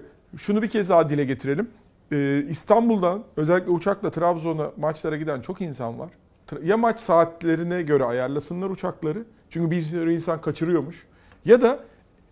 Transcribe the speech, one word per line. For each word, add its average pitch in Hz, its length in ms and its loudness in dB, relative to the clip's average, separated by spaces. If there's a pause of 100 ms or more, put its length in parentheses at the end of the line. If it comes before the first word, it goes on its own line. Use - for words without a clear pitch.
(380)
şunu 208 240 -2
bir 226 60 0
kez 196 220 -2
daha 165 200 6
dile 147 160 0
getirelim. 139 440 -4 (420)
E, 143 380 0
İstanbul'dan 208 760 2 (140)
özellikle 180 340 2
uçakla 175 400 0
Trabzon'a 160 680 -2
maçlara 156 400 -4
giden 147 240 -6
çok 185 200 -10
insan 123 380 -8
var. 127 100 -12 (380)
Tra-, 143 180 -10
ya 202 120 2
maç 226 220 2
saatlerine 165 800 2
göre 147 220 2
ayarlasınlar 143 680 -4
uçakları. 185 540 -6 (260)
Çünkü 165 220 -2
bir 175 100 0
sürü 165 320 -2
insan 165 280 -2
kaçırıyormuş. 160 680 -2 (380)
Ya 233 160 8
da 262 180 2 (520)